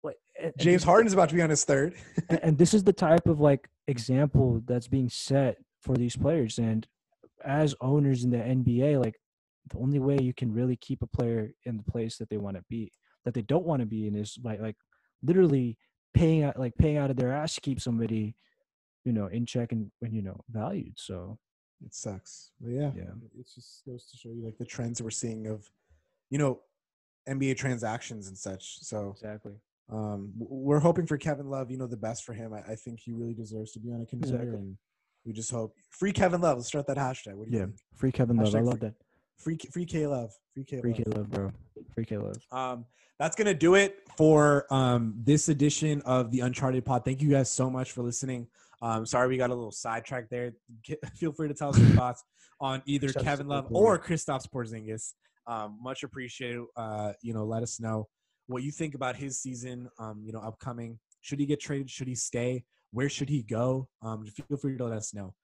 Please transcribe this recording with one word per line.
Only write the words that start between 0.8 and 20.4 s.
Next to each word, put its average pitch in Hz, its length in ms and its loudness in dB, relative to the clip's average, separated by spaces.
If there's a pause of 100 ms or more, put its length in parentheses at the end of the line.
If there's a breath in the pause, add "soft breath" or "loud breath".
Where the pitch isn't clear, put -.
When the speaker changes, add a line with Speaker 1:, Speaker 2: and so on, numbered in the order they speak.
Speaker 1:
this - 20 -4
Speaker 2:
Harden's 202 300 8
about 180 160 6
to 151 60 -2
be 175 60 6
on 160 80 4
his 151 140 2
third. 147 320 2 (180)
<laughs> - 160 -2
Speaker 1:
and, 170 140 4
and 156 160 4
this 175 160 8
is 202 80 6
the 196 100 6
type 170 320 6
of, 156 140 4
like, 143 280 6 (200)
example 127 800 2
that's 123 200 -2
being 131 220 2
set 135 480 0 (240)
for 131 140 0
these 120 200 0
players. 131 440 0
And 110 260 0 (580)
as 143 380 2
owners 135 420 4
in 127 60 2
the 123 80 2
N 127 240 0
B 123 220 4
A, 143 160 4
like, 113 200 0 (520)
the - 80 -8
only 139 180 2
way 139 240 2
you 127 140 0
can 117 180 -2
really 123 220 0
keep - 260 -8
a 113 60 -4
player 117 560 -2
in 117 140 -6
the 104 140 -10
place 113 280 -6
that 110 100 -10
they 107 80 -4
wanna 98 320 -6
be, 113 220 -8 (320)
that 120 100 -4
they 120 80 -2
don't 147 240 0
wanna 139 220 2
be 107 180 -2
in, 104 80 -2
is 104 240 -6
by, 113 200 -6
like, 107 200 -8 (460)
literally 139 520 4 (380)
paying 160 300 6
out, 143 160 -2
like, 123 180 -4
paying 151 200 6
out 139 120 2
of 131 80 0
their 127 140 0
ass 151 240 -2
to - 60 -10
keep 131 200 -4
somebody, 113 540 -2 (680)
you 123 100 0
know, 104 140 0
in 113 180 -4
check 117 260 -4
and, 110 200 -4 (100)
and, 113 140 -6
you 107 80 -4
know, 95 260 -10